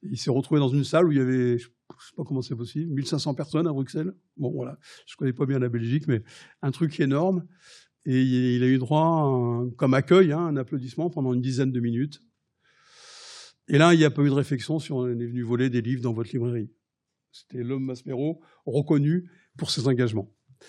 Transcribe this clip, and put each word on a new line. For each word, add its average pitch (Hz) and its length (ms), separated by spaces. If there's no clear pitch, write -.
Il - 140
s'est 143 140
retrouvé 135 300
dans 135 80
une 139 160
salle 165 240
où - 20
il 143 80
y - 20
avait, 127 380
je 120 60
sais - 520
pas 170 60
comment 131 180
c'est 127 140
possible, 147 380
mille 135 120
cinq 151 140
cents 143 160
personnes 151 320
à 160 60
Bruxelles. 156 400
Bon, 127 160
voilà, 131 260
je - 80
connais 131 160
pas 135 120
bien 135 140
la 123 100
Belgique, 117 380
mais 117 160
un 139 80
truc 160 300
énorme. 165 440
Et 131 160
il, 131 100
il 123 80
a 127 60
eu 131 100
droit 147 220
à 160 240
un, 123 460
comme 131 240
accueil, 175 360
hein, 151 80
un 165 180
applaudissement 135 540
pendant 131 240
une 123 60
dizaine 131 320
de 123 80
minutes. 120 420
Et 143 100
là, 165 160
il 165 60
n'y 156 60
a 143 60
pas 139 120
eu 143 60
de 135 60
réflexion 143 440
si 151 140
on 127 160
est 120 60
venu 120 280
voler 120 260
des 120 140
livres 123 180
dans 120 120
votre 113 180
librairie. 120 400
C'était - 320
l'homme 131 200
Maspero, 135 560
reconnu 147 640
pour - 160
ses 131 160
engagements. 117 440